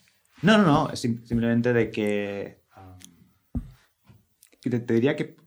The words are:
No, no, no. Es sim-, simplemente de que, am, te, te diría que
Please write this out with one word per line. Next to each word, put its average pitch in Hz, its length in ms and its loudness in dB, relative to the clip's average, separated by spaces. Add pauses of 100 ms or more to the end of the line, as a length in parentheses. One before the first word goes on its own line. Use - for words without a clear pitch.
(420)
No, 208 160 6
no, 208 60 6
no. 156 260 2
Es - 120 -10
sim-, 117 240 -4
simplemente 117 480 0
de 110 180 2
que, 104 720 -4 (100)
am, 95 260 -20 (1600)
te, 123 180 -4
te 117 140 -4
diría 135 240 2
que 151 80 -6 (220)